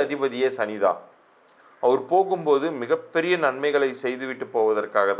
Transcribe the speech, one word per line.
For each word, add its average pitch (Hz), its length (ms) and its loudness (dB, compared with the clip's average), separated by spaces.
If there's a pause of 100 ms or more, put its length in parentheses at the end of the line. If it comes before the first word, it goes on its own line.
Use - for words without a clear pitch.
அதிபதியே 131 560 0
சனி 107 260 -2
தான். 87 160 2 (840)
அவர் 127 160 4 (100)
போகும்போது 170 540 2 (160)
மிகப்பெரிய 160 520 -2 (120)
நன்மைகளை 139 440 0 (140)
செய்துவிட்டு 127 420 -6 (120)
போவதற்காக 107 640 2